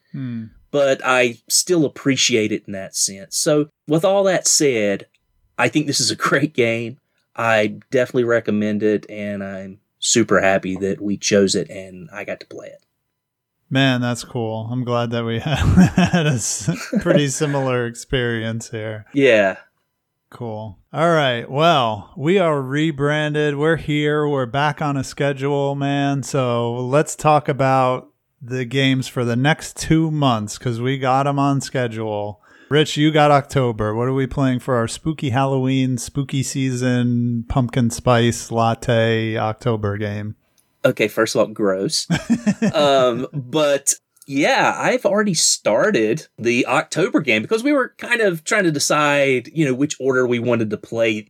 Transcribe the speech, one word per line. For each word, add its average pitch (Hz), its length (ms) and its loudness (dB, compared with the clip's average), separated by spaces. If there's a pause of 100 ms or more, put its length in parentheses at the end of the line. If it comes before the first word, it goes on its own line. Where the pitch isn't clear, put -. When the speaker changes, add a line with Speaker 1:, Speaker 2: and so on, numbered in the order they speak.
(120)
Speaker 1:
Hmm. 120 340 -8 (240)
Speaker 2:
but 139 340 0
I 127 360 2 (100)
still 175 360 2
appreciate 120 640 0
it 101 160 -6
in 101 60 -10
that 95 220 -10
sense. 98 420 -6
So 151 320 0 (180)
with 160 180 2
all 196 200 4
that 185 220 0
said, 110 600 2 (500)
I 120 100 2
think 143 200 0
this 135 120 -2
is - 120 0
a - 40 -4
great 151 380 0
game. 117 460 -2 (360)
I 107 440 0 (100)
definitely 123 360 0
recommend 107 580 0
it, 107 260 0
and 104 340 -8
I'm 98 360 -14 (180)
super 107 440 2
happy 95 340 2
that 95 260 -4
we 101 160 -4
chose 98 380 2
it 85 160 -2
and 92 420 -16
I 101 120 -12
got 92 160 -10
to - 40 -20
play - 220 -16
it. - 180 -20 (880)
Speaker 1:
Man, 135 300 2
that's 120 220 -4
cool. 110 480 -6
I'm 127 120 -4
glad 120 260 0
that 117 160 -2
we 113 140 -2
<laughs> - 0 -
had 170 880 4
a 147 80 2
s-, - 340 -6 (300)
pretty 147 280 2
Speaker 2:
<laughs> - 20 -4
Speaker 1:
similar 135 580 -2
experience 117 800 -4
here. 110 440 -8
Speaker 2:
Yeah. 110 440 4 (720)
Speaker 1:
Cool. 110 500 -12 (120)
All 160 200 0
right. 131 380 0
Well, 127 680 0
we 170 220 2
are 156 220 2
rebranded. 147 920 -2
We're 151 220 2
here. 147 500 0
We're 139 180 0
back 143 360 -2
on 143 160 -2
a 131 60 -2
schedule, 139 720 -2
man. 139 480 -2
So 120 520 -2
let's 131 400 0
talk 151 340 4
about 131 600 2 (320)
the 127 240 -6
games 135 420 0
for 127 160 -4
the 117 120 0
next 143 420 0
two 160 340 2
months, 123 460 0
'cause 120 240 -4
we 135 160 -2
got 131 300 2
'em 139 120 0
on 139 220 2
schedule. 110 800 -6 (280)
Rich, 147 280 0
you 151 140 4
got 147 180 6
October. 120 640 2
What 120 140 -2
are 131 60 -2
we 135 120 0
playing 131 340 0
for 131 160 -2
our 117 120 2
spooky 151 420 -4
Halloween, 131 720 2
spooky 139 420 -4
season, 123 1080 0
pumpkin 120 440 0
spice 120 600 2
latte 113 840 0
October 107 600 -2
game? 104 380 -8 (480)
Speaker 2:
Okay, 123 240 2
first 110 280 -2
of 117 60 4
all, - 60 0
gross. 104 640 -2
Speaker 1:
<laughs> 160 60 2 (560)
Speaker 2:
Um, 131 600 2
but 139 600 0 (320)
yeah, 147 520 0
I've 202 280 0
already 208 280 0
started 127 920 0 (100)
the 120 280 0
October 156 560 0
game 110 220 2
because 220 200 -2
we 294 100 2
were 269 240 0
kind 233 240 -2
of 175 220 0
trying 214 200 0
to 165 80 2
decide, 143 800 0
you 156 120 0
know, 131 80 2
which 143 260 -2
order 127 260 2
we 120 140 0
wanted 113 320 0
to 104 60 -4
play 113 520 -2